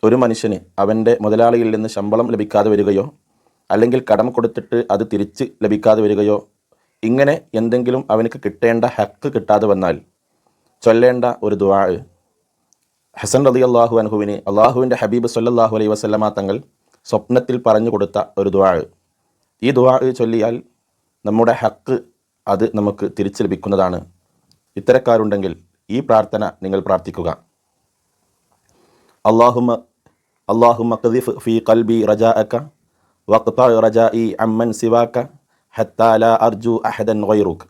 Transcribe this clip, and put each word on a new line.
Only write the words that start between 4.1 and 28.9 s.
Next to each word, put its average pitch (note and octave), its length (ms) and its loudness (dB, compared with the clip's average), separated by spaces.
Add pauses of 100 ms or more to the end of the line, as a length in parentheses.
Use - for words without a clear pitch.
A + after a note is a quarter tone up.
കടം G#2+ 260 2
കൊടുത്തിട്ട് A#2 420 -4 (160)
അത് G2+ 180 -2
തിരിച്ച് G2+ 320 -6 (200)
ലഭിക്കാതെ G#2+ 420 2
വരികയോ, G#2 300 0 (720)
ഇങ്ങനെ C#3 260 2 (260)
എന്തെങ്കിലും B2 420 -2 (120)
അവനക്ക് A#2 300 -2
കിട്ടേണ്ട A#2 400 0 (120)
ഹക്ക് - 380 -6
കിട്ടാതെ G#2+ 380 0
വന്നാൽ F#2 240 -2 (880)
ചൊല്ലേണ്ട A#2+ 400 4 (220)
ഒരു G#2 160 0
ദുആ, G2 180 2 (1400)
ഹസൻ C3+ 260 0
റളിയല്ലാഹു A#2+ 540 2
അൻഹുവിന് G#2 340 -4 (140)
അള്ളാഹുവിൻ്റെ B2 520 2
ഹബീബ് A#2 320 -2
സ്വല്ലല്ലാഹു A2+ 420 0
അലൈഹി G#2+ 180 0
വസല്ലമ G#2+ 340 -2 (100)
തങ്ങൾ G2 180 -4 (540)
സ്വപ്നത്തിൽ B2 460 -2 (100)
പറഞ്ഞു A2 280 2
കൊടുത്ത G2+ 240 -2 (220)
ഒരു G2 160 0
ദുആ. F#2+ 160 2 (920)
ഈ C3+ 120 2
ദുആ B2+ 160 4 (260)
ചൊല്ലിയാൽ A2+ 340 -2 (720)
നമ്മുടെ A2+ 340 2
ഹക്ക് A#2+ 340 -4 (500)
അത് G2+ 180 0 (140)
നമുക്ക് G2+ 280 -4 (120)
തിരിച്ചു G2 280 -6
ലഭിക്കുന്നതാണ്. F#2 520 -2 (800)
ഇത്തരക്കാരുണ്ടെങ്കിൽ G#2+ 760 0 (380)
ഈ A#2+ 180 -4
പ്രാർത്ഥന G#2+ 360 0 (200)
നിങ്ങൾ F#2+ 240 -2
പ്രാർത്ഥിക്കുക. F#2 400 -4 (2000)